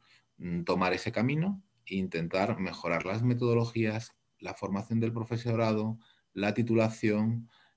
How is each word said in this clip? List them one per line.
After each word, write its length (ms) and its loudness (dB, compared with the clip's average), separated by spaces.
mm, 260 -4
tomar 300 2
ese 180 -4
camino 500 0
e 100 -6
intentar 640 0
mejorar 460 -2
las 180 -2
metodologías, 920 0
la 140 -10
formación 460 -2
del 140 0
profesorado, 840 0
la 200 0
titulación, 960 2